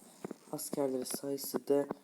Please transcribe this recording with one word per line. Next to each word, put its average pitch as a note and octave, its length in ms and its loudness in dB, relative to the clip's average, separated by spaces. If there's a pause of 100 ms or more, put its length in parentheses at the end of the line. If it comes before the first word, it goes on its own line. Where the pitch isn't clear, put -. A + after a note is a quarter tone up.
(520)
askerleri C3 540 0
sayesinde C#3 840 0 (160)